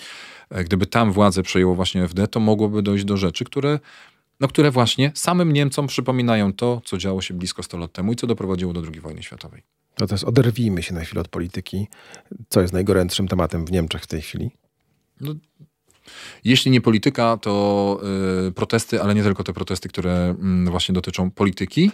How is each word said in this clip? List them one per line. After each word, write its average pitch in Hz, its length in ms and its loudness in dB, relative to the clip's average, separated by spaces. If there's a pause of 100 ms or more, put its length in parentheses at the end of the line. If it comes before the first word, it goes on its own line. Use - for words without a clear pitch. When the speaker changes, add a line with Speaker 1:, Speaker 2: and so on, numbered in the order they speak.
(500)
Speaker 1:
e, 92 140 -6
gdyby 90 220 0
tam 117 260 2
władzę 95 320 4
przejęło 92 320 4
właśnie 92 280 0
F 85 100 -2
D, 98 140 0
to - 120 -4
mogłoby 107 420 2
dojść 101 240 0
do 101 120 0
rzeczy, 95 280 -2
które, 143 340 -2 (600)
no, 135 80 2
które 147 240 4
właśnie 127 420 2
samym 175 400 2
Niemcom 143 340 0
przypominają 120 640 0
to, 120 320 -2
co 98 120 -6
działo 95 240 -4
się 92 120 -8
blisko 90 300 -8
sto - 140 -12
lat 87 160 -8
temu 98 200 -2
i - 20 0
co 117 120 -4
doprowadziło 92 460 -2
do 85 80 -6
drugiej 80 200 -12
wojny 80 220 -14
światowej. - 400 -20 (360)
Speaker 2:
No 104 80 -2
to 107 60 -4
jest, 98 100 -2
oderwijmy 113 600 2
się - 100 -8
na 82 80 -6
chwilę 87 200 -6
od 85 60 -6
polityki. 92 600 -8 (640)
Co 101 120 4
jest 90 120 0
najgorętszym 92 540 0
tematem 85 380 0
w 82 60 -6
Niemczech 87 320 -2
w - 40 -16
tej 78 140 -6
chwili? 85 300 -8 (720)
Speaker 1:
No, 147 120 -10 (1120)
jeśli 131 280 4
nie 123 100 6
polityka, 113 560 2
to, 101 640 2 (460)
y, 92 40 -2
protesty, 110 500 -2
ale 104 140 2
nie 104 80 4
tylko 98 200 0
te 90 100 -4
protesty, 92 360 -6
które, 90 500 0
mm, 90 320 2
właśnie 92 220 0
dotyczą 92 380 -2
polityki, 104 640 2